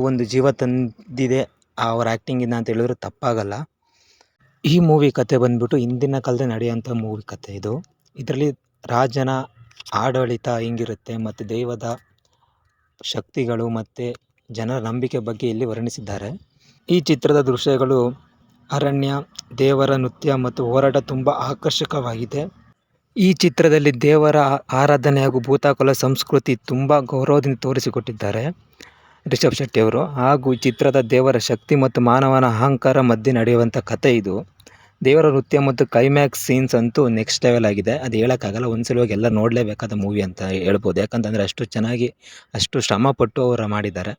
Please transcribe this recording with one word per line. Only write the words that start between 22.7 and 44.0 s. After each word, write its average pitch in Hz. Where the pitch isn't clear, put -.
ಈ 185
ಚಿತ್ರದಲ್ಲಿ 151
ದೇವರ 151
ಆ-, 139
ಆರಾಧನೆ 143
ಹಾಗೂ 131
ಭೂತಾಕುಲ 135
ಸಂಸ್ಕೃತಿ 131
ತುಂಬ 139
ಗೌರವದಿಂದ 135
ತೋರಿಸಿಕೊಟ್ಟಿದ್ದಾರೆ 113
ರಿಷಬ್ 131
ಶೆಟ್ಟಿ 131
ಅವರು. 113
ಹಾಗೂ 131
ಈ -
ಚಿತ್ರದ 135
ದೇವರ 131
ಶಕ್ತಿ 120
ಮತ್ತು 131
ಮಾನವನ 131
ಅಹಂಕಾರ 131
ಮಧ್ಯೆ 117
ನಡೆಯುವಂಥ 117
ಕತೆ 131
ಇದು. 98
ದೇವರ 156
ನೃತ್ಯ 135
ಮತ್ತು 135
ಕ್ಲೈಮ್ಯಾಕ್ಸ್ 139
ಸೀನ್ಸ್ 131
ಅಂತೂ 117
ನೆಕ್ಸ್ಟ್ -
ಲೆವೆಲ್ 117
ಆಗಿದೆ. 101
ಅದು 117
ಹೇಳೋಕ್ಕಾಗಲ್ಲ, 120
ಒಂದ್ಸಲ 120
ಹೋಗಿ 107
ಎಲ್ಲ 113
ನೋಡಲೇಬೇಕಾದ 113
ಮೂವಿ 104
ಅಂತ 90
ಹೇಳ್ಬೋದು. 98
ಯಾಕಂತಂದರೆ 107
ಅಷ್ಟು -
ಚೆನ್ನಾಗಿ, 117
ಅಷ್ಟು 127
ಶ್ರಮಪಟ್ಟು 123
ಅವರು 113
ಮಾಡಿದ್ದಾರೆ. 101